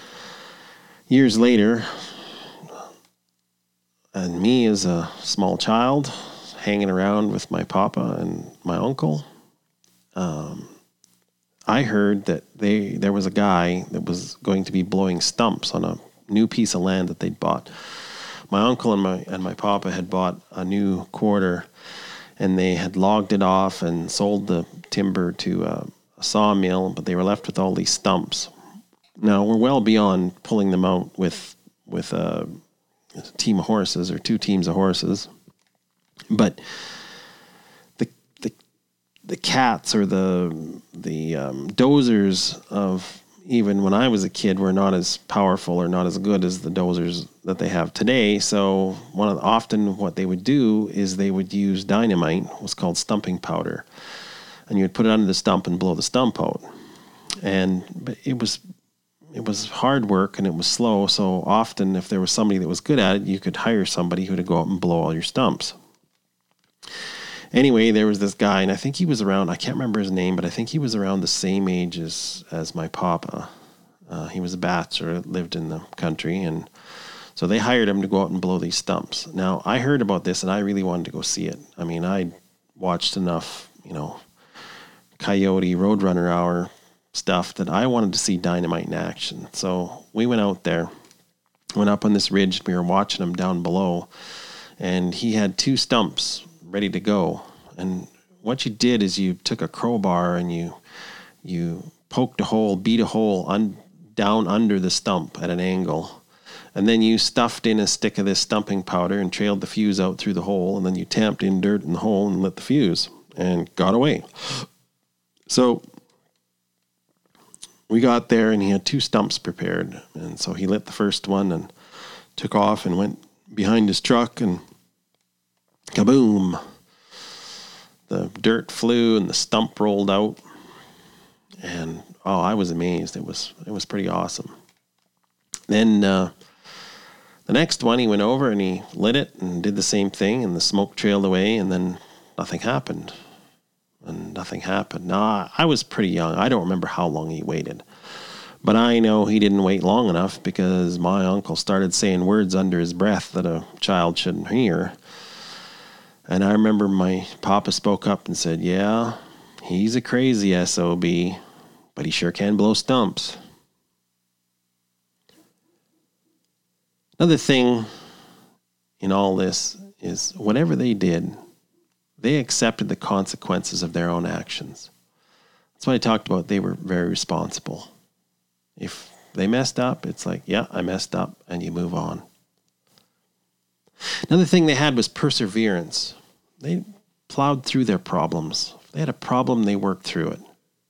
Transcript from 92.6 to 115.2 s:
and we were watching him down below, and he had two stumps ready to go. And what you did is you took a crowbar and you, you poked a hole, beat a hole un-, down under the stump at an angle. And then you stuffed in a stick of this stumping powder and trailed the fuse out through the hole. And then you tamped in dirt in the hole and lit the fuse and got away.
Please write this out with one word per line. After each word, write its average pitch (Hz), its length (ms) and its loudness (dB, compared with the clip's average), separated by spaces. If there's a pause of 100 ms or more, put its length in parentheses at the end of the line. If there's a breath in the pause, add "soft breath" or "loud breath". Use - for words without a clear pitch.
and - 80 -6
we 92 60 0
were 90 100 0
watching 98 400 0
him 87 100 -2
down 92 300 -2
below, 87 440 0 (720 loud breath)
and 90 340 -2
he 113 200 -2
had 104 260 0
two 139 180 0
stumps - 720 0 (160)
ready 98 260 -2
to 92 120 -4
go. 92 420 0 (340 loud breath)
And 92 300 -6 (360)
what 120 220 -4
you 127 60 -4
did 117 320 2
is 95 160 0
you 95 160 0
took - 260 -6
a - 60 -2
crowbar 90 680 0
and 87 160 -2
you, 85 240 -4 (640 loud breath)
you 85 480 -6 (200)
poked 123 300 0
a 95 40 0
hole, 110 320 2
beat 110 240 2
a 107 60 2
hole 104 420 2
un-, 101 280 0 (380)
down 104 320 2
under 104 320 2
the 92 100 0
stump 87 540 -2
at 87 80 -2
an 87 80 -2
angle. 90 640 -2 (500 loud breath)
And 101 140 0
then 113 160 6
you 110 160 4
stuffed - 480 0
in 110 140 4
a 98 80 2
stick - 300 -2
of 101 60 0
this 95 140 2
stumping 104 460 -2
powder 92 340 0
and 92 140 -2
trailed 101 300 0
the - 40 -6
fuse 104 320 0
out 95 200 0
through 101 160 -2
the 90 80 -2
hole. 95 340 -2
And 92 100 -2
then 92 80 0
you 90 100 -4
tamped 107 380 0
in 95 180 2
dirt 101 220 2
in 76 100 -4
the 87 60 -2
hole 101 300 2
and 92 120 0
lit 95 140 0
the - 80 -16
fuse 123 480 0 (260)
and 87 380 -2
got 98 200 2
away. 127 280 2 (1300 loud breath)